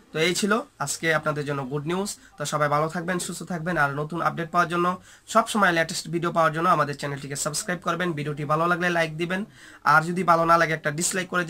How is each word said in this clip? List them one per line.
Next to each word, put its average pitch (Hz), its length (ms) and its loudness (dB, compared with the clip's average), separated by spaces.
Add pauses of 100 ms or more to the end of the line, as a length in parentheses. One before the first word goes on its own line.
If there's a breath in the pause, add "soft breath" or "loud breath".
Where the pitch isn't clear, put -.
(160)
তো 156 120 0
এই 180 120 0
ছিল 208 120 2 (320)
আজকে - 220 -4 (120)
আপনাদের 147 300 -2
জন্য 143 120 -2 (120)
গুড 147 180 -4
নিউজ। 190 200 -2 (280 loud breath)
তো - 40 -6 (100)
সবাই 147 220 2
ভালো 151 200 2
থাকবেন, 180 220 -4 (100)
সুস্থ 175 160 -10 (100)
থাকবেন, 170 320 -4
আর 139 60 2 (100)
নতুন 151 180 -4 (100)
আপডেট 160 260 -4
পাওয়ার 175 180 4
জন্য, 175 140 2 (480 loud breath)
সব 226 180 6
সময় 196 260 4
লেটেস্ট 160 260 -2 (100)
ভিডিও 170 220 -2
পাওয়ার 160 200 4
জন্য 165 200 0
আমাদের 147 240 0
চ্যানেলটিকে 139 440 -6
সাবস্ক্রাইব 170 420 -4
করবেন। 175 220 -2 (100)
ভিডিওটি 147 340 -4
ভালো 160 200 2
লাগলে 175 160 0 (100)
লাইক 165 220 0
দিবেন, 180 200 -2 (520 loud breath)
আর 156 160 8
যদি 180 220 -2
ভালো 165 200 6
না 170 100 8
লাগে 160 180 2
একটা 151 200 -2
ডিসলাইক 180 360 -2
করে 175 160 0